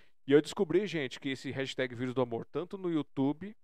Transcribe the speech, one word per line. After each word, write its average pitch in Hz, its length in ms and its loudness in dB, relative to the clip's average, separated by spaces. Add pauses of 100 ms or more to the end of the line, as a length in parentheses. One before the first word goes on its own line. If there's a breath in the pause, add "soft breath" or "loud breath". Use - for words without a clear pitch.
(260 soft breath)
E 135 60 2
eu 151 100 10
descobri, 175 440 0
gente, 147 340 -6
que 147 80 -6
esse 135 220 -6
hashtag 131 440 -4
vírus 123 200 -4
do 127 80 2
amor, 117 240 -4
tanto 175 300 -8
no 185 140 -4
YouTube 151 720 -2